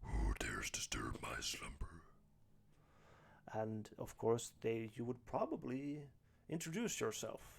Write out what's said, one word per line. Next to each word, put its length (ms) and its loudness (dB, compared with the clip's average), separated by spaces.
Who 360 4
dares 320 -2
disturb 520 -2
my 180 -4
slumber? 600 -4
And, 360 0
of 180 -6
course, 360 6
they, 320 2
you 100 -4
would 220 -2
probably 760 0
introduce 520 0
yourself. 420 0